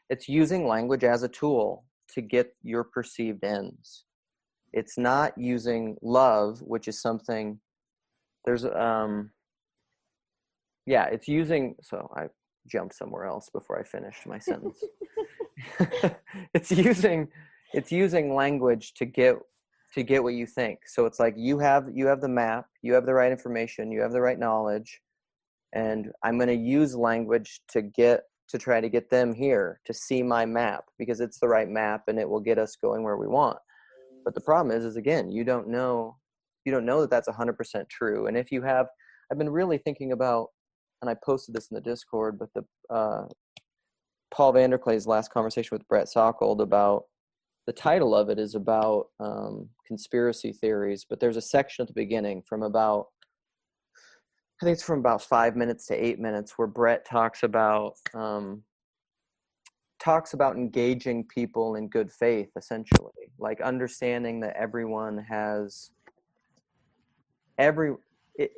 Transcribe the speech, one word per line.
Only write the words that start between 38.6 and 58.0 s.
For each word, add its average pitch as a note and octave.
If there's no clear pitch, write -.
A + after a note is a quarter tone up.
have, C3
I've C#3+
been D3+
really E3
thinking C#3
about, A#2+
and B2
I A2+
posted C3
this A2+
in A2
the G#2+
Discord, A2
but A2
the, -
uh, G#2+
Paul C#3
VanderKlay's B2+
last A2
conversation A2+
with -
Brett G#2
Sockold A2
about, G2+
the A#2
title D#3
of G#2
it G#2
is G#2+
about, A2
um, G#2
conspiracy A#2
theories, G2+
but G#2
there's A#2
a A2+
section -
at A2+
the -
beginning G#2
from G#2+
about, G#2+
I -
think F3
it's E3
from D3+
about A#2
five A#2
minutes A#2
to -
eight A#2
minutes, G#2+
where A2+
Brett A#2
talks A2+
about, G#2+